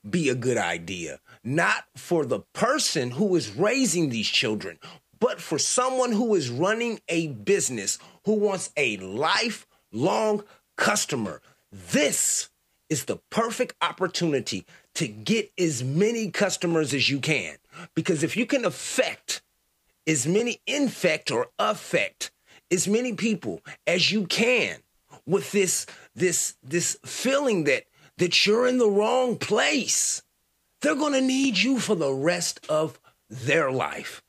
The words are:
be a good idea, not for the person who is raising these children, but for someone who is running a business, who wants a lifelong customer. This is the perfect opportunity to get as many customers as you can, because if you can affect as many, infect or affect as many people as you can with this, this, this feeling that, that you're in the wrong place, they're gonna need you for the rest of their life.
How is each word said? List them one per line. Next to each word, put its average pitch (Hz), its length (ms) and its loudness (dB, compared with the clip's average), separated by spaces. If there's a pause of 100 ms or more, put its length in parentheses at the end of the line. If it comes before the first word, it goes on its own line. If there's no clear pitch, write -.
be 156 200 0
a 123 60 2
good 123 240 0
idea, 85 640 -4 (240)
not 170 400 0 (100)
for 160 320 0
the 117 140 -2 (120)
person 180 600 0
who 180 240 2
is 117 180 -2
raising 180 560 2
these 110 160 -2
children, 95 500 -2 (440)
but 254 200 0
for - 200 -2
someone 254 500 2
who 220 240 2
is 143 160 0
running 214 580 0
a 170 200 0
business, 120 720 -2 (240)
who 208 80 2
wants 202 440 0
a 123 200 0
lifelong 190 1500 -2 (340)
customer. 117 640 -2 (300)
This - 760 0 (420)
is 156 140 -2
the - 160 -6 (100)
perfect 226 500 0
opportunity 165 840 -2 (300)
to 156 100 0
get 113 500 -2
as 156 280 0
many 208 480 0
customers 170 600 0
as 135 160 2
you 139 120 0
can, 120 360 -2 (380)
because 165 300 0
if - 120 -2
you 233 80 2
can 254 200 0
affect - 760 -4 (680)
as 147 200 2
many, 214 400 2
infect 233 640 0
or 120 160 0 (140)
affect 196 720 -2 (400)
as 185 160 0
many 233 240 0
people 180 480 -2 (260)
as 170 240 2
you 196 160 0
can 214 520 0 (480)
with 180 260 0
this, 190 340 2 (280)
this, - 480 0
this 165 420 -2
feeling 254 600 0
that, 135 200 2 (340)
that 175 280 2
you're 226 200 4
in 254 120 2
the 226 120 6
wrong 226 460 2
place, - 880 0 (580)
they're 302 140 2
gonna 285 260 2
need 262 380 2
you 247 200 2
for 214 160 0
the 147 180 0
rest 165 560 0
of 156 320 0 (300)
their 135 400 0
life. 87 580 -6